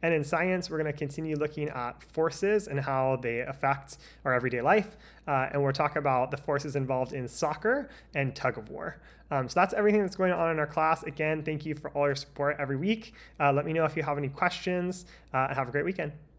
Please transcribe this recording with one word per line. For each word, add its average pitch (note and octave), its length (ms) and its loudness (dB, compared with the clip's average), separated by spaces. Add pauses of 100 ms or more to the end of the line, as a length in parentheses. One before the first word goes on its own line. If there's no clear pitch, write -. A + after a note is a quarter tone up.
And E3+ 100 4
in D3+ 100 2
science, F3+ 460 0
we're D#3+ 80 -4
gonna D3+ 160 -2
continue D3+ 420 -4
looking D3+ 340 -2
at B2 340 -8
forces G3 640 0
and C#3 120 -2
how C3 360 2
they A#2+ 240 -2
affect C3+ 580 -2 (260)
our B2+ 120 2
everyday B2 260 2
life. F#3 340 4 (320)
Uh, C3+ 240 2
and C#3+ 120 2
we'll C3+ 100 2
talk D3 220 0
about C3+ 340 2
the C#3 80 -6
forces C#3+ 380 -2
involved C3 360 0
in B2+ 160 -6
soccer A3 640 -2 (240)
and C#3 220 0
tug B2 240 -2
of G#2 100 -14
war. - 320 -10 (300)
Um, C3 180 0
so - 100 0
that's F#3 140 4
everything G#3 280 4
that's F#3+ 140 -2
going F#3 160 2
on E3+ 200 2
in D#3 80 0
our D3+ 80 2
class. D#3+ 340 2
Again, D#3 400 -2
thank D3+ 240 -4
you D#3 80 -4
for D3 180 -10
all C#3+ 140 2
your C#3 100 2
support C#3+ 440 -2
every C#3 160 -2
week. G#3 400 -2 (240)
Uh, C#3+ 120 6
let C#3+ 140 2
me D#3+ 80 -4
know D#3+ 120 2
if D3+ 120 0
you D#3 60 -2
have D3 160 -2
any C#3 100 -4
questions, F3+ 800 -2 (260)
uh, C3 160 2
and C3 80 -4
have B2+ 120 -2
a - 20 -12
great C#3+ 140 -2
weekend. E3+ 260 -4 (260)